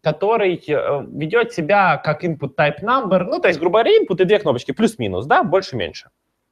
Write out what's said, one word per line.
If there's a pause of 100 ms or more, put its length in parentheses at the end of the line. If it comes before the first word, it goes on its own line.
который,
э,
ведет
себя
как
input
type
number.
Ну,
то
есть,
грубо
говоря,
input
и
две
кнопочки,
плюс-минус,
да,
больше-меньше. (420)